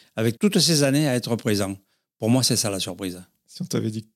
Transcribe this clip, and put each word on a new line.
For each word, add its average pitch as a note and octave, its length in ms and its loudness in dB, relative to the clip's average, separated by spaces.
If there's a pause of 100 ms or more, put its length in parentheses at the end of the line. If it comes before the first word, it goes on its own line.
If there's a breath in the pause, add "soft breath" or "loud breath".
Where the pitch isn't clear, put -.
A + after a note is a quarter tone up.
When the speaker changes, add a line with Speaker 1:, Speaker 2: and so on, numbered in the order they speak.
(160 soft breath)
Speaker 1:
avec A2 220 0
toutes G#3 200 2
ces D3+ 240 4
années, C#3+ 260 2
à B2+ 60 2
être A#2 220 -2
présent. G2+ 400 -2 (420)
Pour A2+ 120 0
moi, B2+ 120 4
c'est B2 140 2
ça G#2 140 -2
la F#2+ 100 -4
surprise. F#2 420 -8 (240)
Speaker 2:
Si - 160 -12
on F#3 40 -8
t'avait A2 240 -2
dit A2 120 -8
que - 140 -20